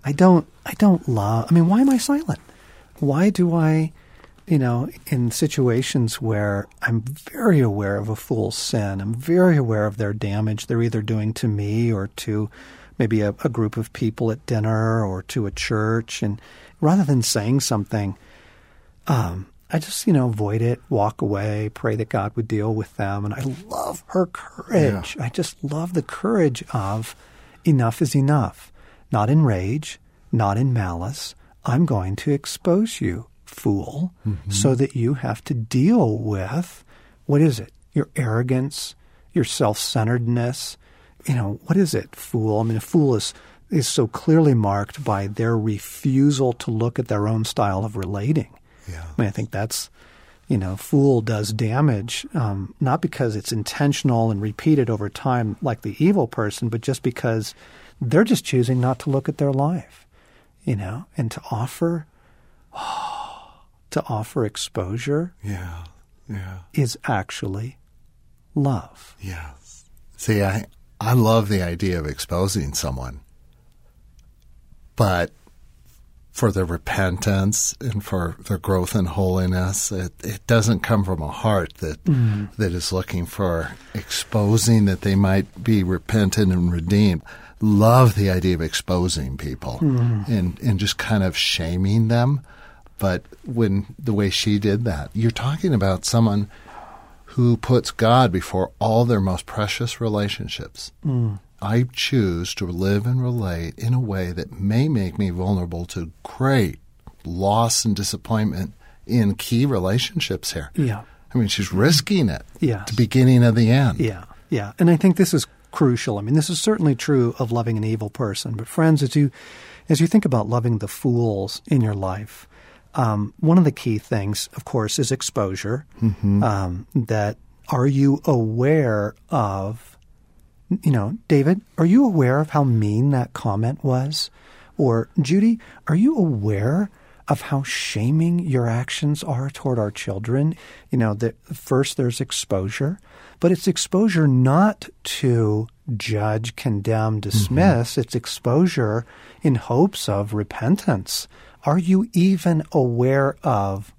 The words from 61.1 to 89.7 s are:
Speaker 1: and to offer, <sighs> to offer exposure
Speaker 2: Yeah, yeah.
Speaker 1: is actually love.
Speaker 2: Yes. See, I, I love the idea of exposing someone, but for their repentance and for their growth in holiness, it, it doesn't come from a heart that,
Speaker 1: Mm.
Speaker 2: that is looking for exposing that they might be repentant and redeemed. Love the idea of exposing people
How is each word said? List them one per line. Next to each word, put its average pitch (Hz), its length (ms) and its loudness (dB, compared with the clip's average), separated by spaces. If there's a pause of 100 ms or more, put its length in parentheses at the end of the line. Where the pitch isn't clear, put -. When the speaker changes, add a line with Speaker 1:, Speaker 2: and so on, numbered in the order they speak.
Speaker 1:
and 113 140 -2
to - 180 -14
offer, 156 560 -4 (640)
<sighs> - 60 -16 (1120)
to - 180 -4
offer 110 380 -4
exposure 120 960 -6
Speaker 2:
Yeah, 90 420 -10 (440)
yeah. 95 320 -12 (120)
Speaker 1:
is 127 320 -2
actually 107 720 -6 (800)
love. - 640 -4
Speaker 2:
Yes. 82 640 -16 (320)
See, 104 260 2
I, 98 220 0 (360)
I 113 120 0
love 113 360 4
the 98 140 0
idea 87 360 -2
of 76 80 -6
exposing 87 680 -2
someone, 64 460 -6 (1800)
but 92 340 0 (1000)
for 110 200 0
their 92 120 0
repentance 95 1160 -2
and 104 240 -4
for 85 360 -4
their - 180 -4
growth 92 360 0
in 95 120 2
holiness, 92 840 0
it, 92 220 -6 (100)
it 104 240 -10
doesn't 110 340 4
come 107 240 0
from 92 180 -4
a 73 60 -6
heart 98 500 -2
that, 78 260 -8
Speaker 1:
Mm. 110 520 0
Speaker 2:
that 101 160 -2
is 87 200 -4
looking 92 340 -4
for 85 460 -4 (220)
exposing 107 920 2
that 95 160 2
they 98 160 0
might 98 480 2
be 110 180 2
repentant 92 720 0
and 87 200 2
redeemed. 87 500 2 (380)
Love 110 540 6
the 98 160 2
idea 92 240 2
of 80 80 -2
exposing 85 720 -2
people 69 440 -10